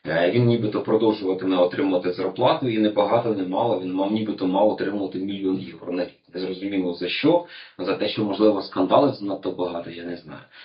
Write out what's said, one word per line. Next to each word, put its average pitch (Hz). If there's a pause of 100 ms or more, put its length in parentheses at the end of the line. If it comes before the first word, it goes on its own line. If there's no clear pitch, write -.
Е, 90
він 120
нібито 107
продовжуватиме 95
отримувати 90
зарплату, 123
і 110
небагато, 107
немало, 95
він 92
мав, 98
нібито 107
мав 98
отримувати 98
мільйон 95
євро 87
на 90
рік. - (200)
Незрозуміло 92
за 87
що, 170 (320)
за 90
те, 101
що, 107
можливо, 101
скандалів 110
занадто 98
багато, 87
я 85
не 87
знаю. 76 (240)